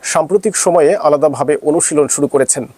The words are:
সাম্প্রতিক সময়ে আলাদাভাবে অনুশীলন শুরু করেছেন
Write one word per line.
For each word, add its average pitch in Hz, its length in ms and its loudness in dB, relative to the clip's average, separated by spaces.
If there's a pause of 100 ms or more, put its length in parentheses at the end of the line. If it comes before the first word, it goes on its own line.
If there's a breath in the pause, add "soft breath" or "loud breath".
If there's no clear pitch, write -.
(140)
সাম্প্রতিক 180 400 0 (100)
সময়ে 170 280 4 (160)
আলাদাভাবে 147 460 0 (160)
অনুশীলন 151 460 0
শুরু 143 180 0
করেছেন 135 300 0 (140)